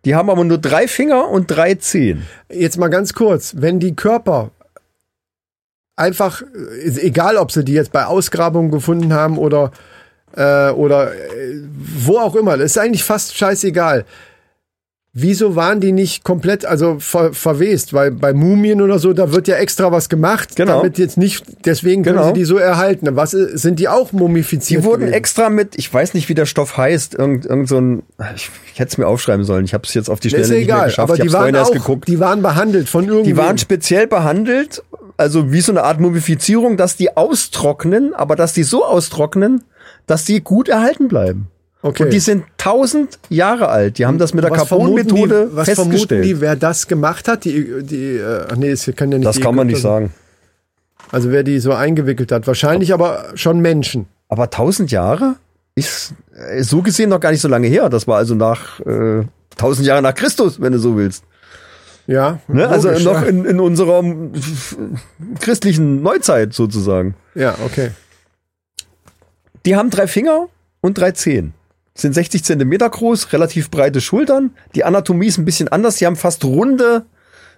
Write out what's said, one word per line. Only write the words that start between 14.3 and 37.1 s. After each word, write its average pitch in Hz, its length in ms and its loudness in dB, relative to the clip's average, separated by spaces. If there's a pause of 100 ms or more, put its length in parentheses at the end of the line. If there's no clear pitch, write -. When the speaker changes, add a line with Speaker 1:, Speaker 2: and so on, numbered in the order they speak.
Speaker 2:
Wieso 190 380 0
waren 185 240 2
die 190 140 2
nicht 190 320 -2
komplett, 185 400 -2
also 160 340 0
ver-, 165 340 0
verwest? 165 600 0
Weil 139 180 2
bei 139 220 0
Mumien 202 480 4
oder 196 180 4
so, 180 140 2
da 165 180 2
wird 180 160 2
ja 185 80 2
extra 190 380 0
was 165 160 -2
gemacht, 170 480 -2
Speaker 1:
Genau. 170 220 2
Speaker 2:
damit 180 180 0
jetzt 175 200 0
nicht, 196 280 0 (180)
deswegen 175 400 0
können 180 140 2
Speaker 1:
Genau. 160 100 4
Speaker 2:
sie 160 60 2
die 180 100 0
so 175 140 2
erhalten. 180 580 0
Was, 156 180 0
äh, 190 240 0
sind 165 220 0
die 185 80 0
auch 254 240 0
mumifiziert 165 680 0
Speaker 1:
Die 185 40 0
wurden 226 180 2
Speaker 2:
gewesen? 123 100 0
Speaker 1:
extra 220 360 0
mit, 208 280 0
ich - 160 -8
weiß 151 220 0
nicht, 160 120 -2
wie 165 60 -2
der 151 120 2
Stoff 143 300 -4
heißt, 143 400 0
irgend, 135 300 -2
irgend 131 240 -2
so 135 100 2
ein, 127 240 0 (320)
ich, - 160 -14 (220)
ich - 80 -14
hätt's - 160 -4
mir 113 100 0
aufschreiben 104 380 0
sollen, 95 180 0
ich 92 100 -4
hab's - 200 -6
jetzt 110 160 -2
auf 107 100 -2
die 117 80 -4
Speaker 2:
Nee, 110 140 0
ist - 60 2
Speaker 1:
Schnelle 226 120 2
nicht - 80 0
mehr 220 80 2
Speaker 2:
egal, 180 140 2
Speaker 1:
geschafft, 110 200 -2
Speaker 2:
aber 170 40 4
Speaker 1:
ich 160 80 2
Speaker 2:
die 175 80 2
Speaker 1:
hab's 156 40 2
Speaker 2:
waren 196 100 2
Speaker 1:
vorhin 277 120 2
erst 185 160 4
Speaker 2:
auch, 226 40 2
Speaker 1:
geguckt. 131 340 -2
Speaker 2:
die 170 100 2
waren 190 220 2
behandelt 185 480 0
von 175 160 0
Speaker 1:
Die 202 60 -4
Speaker 2:
irgendwem. 208 260 2
Speaker 1:
waren 175 200 2
speziell 196 500 0
behandelt, 214 760 -2 (320)
also 151 380 2
wie 175 80 2
so 214 100 2
eine 165 120 2
Art 151 180 0
Mumifizierung, 180 720 2
dass - 220 0
die 180 180 0